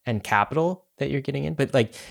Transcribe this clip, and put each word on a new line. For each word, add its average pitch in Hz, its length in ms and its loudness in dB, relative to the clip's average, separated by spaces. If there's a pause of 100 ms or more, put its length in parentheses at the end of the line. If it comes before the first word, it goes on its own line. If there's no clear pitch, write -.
and 110 180 -2
capital 160 640 0 (140)
that 139 100 -2
you're 139 120 -2
getting 139 240 -4
in. 156 100 -2
But, 139 180 0
like, 120 200 4 (180)